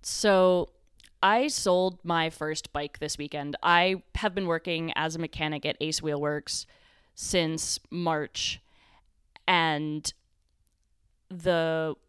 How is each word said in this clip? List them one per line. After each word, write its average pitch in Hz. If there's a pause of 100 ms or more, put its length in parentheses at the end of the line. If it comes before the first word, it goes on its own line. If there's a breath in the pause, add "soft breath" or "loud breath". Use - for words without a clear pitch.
So 185 (520)
I 226
sold 185
my 165
first 156
bike 147
this 151
weekend. 147
I 175 (140)
have 208
been 190
working 165
as 160
a 165
mechanic 151
at 151
Ace 156
Wheelworks 147 (480 soft breath)
since 160 (100)
March, 160 (880 soft breath)
and 156 (1160)
the 165 (140)